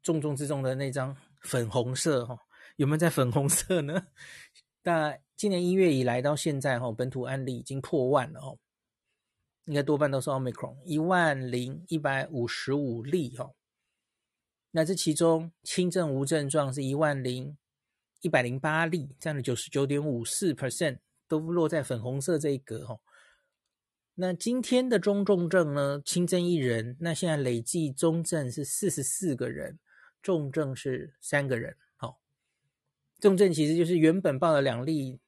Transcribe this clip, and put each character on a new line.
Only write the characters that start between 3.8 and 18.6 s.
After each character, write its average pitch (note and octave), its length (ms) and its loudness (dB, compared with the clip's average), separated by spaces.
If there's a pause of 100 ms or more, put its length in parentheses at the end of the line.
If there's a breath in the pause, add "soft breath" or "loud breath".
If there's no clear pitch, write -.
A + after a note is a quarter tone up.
呢？ D#3+ 240 -4 (380 loud breath)
<laughs> - 360 -20
那 D#3 360 0 (180)
今 G#3 140 -2
年 F3+ 140 0
一 F3+ 80 2
月 F#3 200 6
以 C3 120 4
来 B2 180 2
到 C#3+ 140 2
现 C#3+ 260 -2
在， C3 160 0
哦， A#2+ 140 -4
本 B2+ 180 -4
土 C3 140 -6
案 C3 200 -6
例 B2+ 140 -6
已 A#2+ 40 -10
经 C3+ 200 -8
破 C3 280 2
万 C3+ 220 4
了， - 80 -14
哦。 B2 200 -12 (1040)
应 D#3 80 -4
该 C#3+ 100 4
多 C#3+ 140 2
半 D3 120 2
都 C3+ 120 0
是 - 80 -4
Omicron， C3 540 -4
一 D#3 140 -2
万 D#3 540 2
零 B2+ 360 -4
一 E3 100 -2
百 C#3 300 0
五 B2+ 200 -2
十 - 260 -4
五 B2+ 300 -2
例， C#3 340 -4
哦。 C3 180 -10 (1160)
那 D#3+ 140 2
这 F#3 100 0
其 E3 180 0
中 E3 380 2 (120)
轻 F3+ 260 0
症 E3+ 240 0
无 C3+ 120 0
症 D3 220 0
状 C#3 240 0
是 C3+ 120 -6
一 C3+ 100 -2
万 C#3+ 300 0
零 B2+ 340 -6 (640)
一 F3+ 80 -2
百 C#3+ 120 4
零 B2 180 -2
八 D#3 260 2